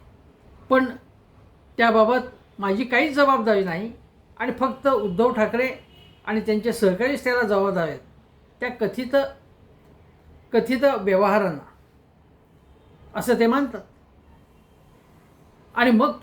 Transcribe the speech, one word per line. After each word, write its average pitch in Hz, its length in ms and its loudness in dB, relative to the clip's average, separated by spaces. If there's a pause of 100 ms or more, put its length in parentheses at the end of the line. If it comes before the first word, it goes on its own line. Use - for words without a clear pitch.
(680)
पण 262 160 4 (920)
त्याबाबत 233 480 2 (340)
माझी 196 240 -2
काहीच 262 320 0
जबाबदारी 226 480 2
नाही 185 280 -6 (460)
आणि 247 140 -4
फक्त 262 360 -4
उद्धव 220 460 0
ठाकरे 226 360 0 (560)
आणि 214 160 -2
त्यांचे 214 320 -2
सहकारीच 220 500 0
त्याला 247 180 0
जबाबदार 196 460 0
आहेत, 143 120 -10 (600)
त्या 247 100 -6
कथित, 240 460 -6 (1400)
कथित 240 300 0 (160)
व्यवहारांना, 190 680 0 (1500)
असं 226 240 0
ते 226 80 4
मानतात. 247 340 -2 (1900)
आणि 240 160 4
मग 254 200 4 (120)